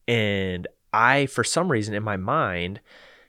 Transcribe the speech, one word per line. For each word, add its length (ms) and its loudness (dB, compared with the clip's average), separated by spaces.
and 600 0
I, 340 4
for 160 -2
some 280 0
reason 220 0
in 100 -2
my 140 -2
mind, 600 -2